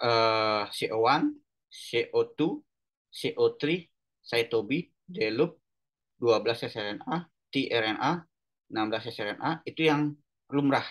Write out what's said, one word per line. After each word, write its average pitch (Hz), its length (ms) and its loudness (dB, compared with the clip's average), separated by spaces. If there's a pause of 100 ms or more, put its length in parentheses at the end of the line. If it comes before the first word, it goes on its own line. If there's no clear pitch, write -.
eh, 110 640 2 (100)
C - 160 -4
O 113 160 2
one, 160 240 4 (400)
C - 400 -4
O 117 240 0
two, 180 320 -2 (480)
C - 240 -6
O 117 160 4
three, 165 320 -2 (400)
cytobi, 117 640 -2 (180)
deloop, 147 560 -2 (560)
dua 110 240 4
belas 113 160 0
S 117 160 -8
R 104 220 -4
N 95 100 -12
A, 170 160 -2 (240)
T - 240 -2
R 110 240 0
N - 80 -10
A, 165 160 0 (480)
enam 110 240 -2
belas 110 160 -4
S 113 160 -12
R 104 140 -6
N - 20 -20
A, 143 120 -4 (120)
itu 156 240 0
yang 147 240 2 (400)
lumrah 139 400 2